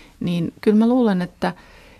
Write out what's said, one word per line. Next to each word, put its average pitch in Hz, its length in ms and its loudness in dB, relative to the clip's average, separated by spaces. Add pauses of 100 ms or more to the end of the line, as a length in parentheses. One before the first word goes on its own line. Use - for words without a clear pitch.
(200)
niin 175 400 -4
kyllä 208 180 2
mä 226 80 4
luulen, 233 360 0
että 180 300 -6 (480)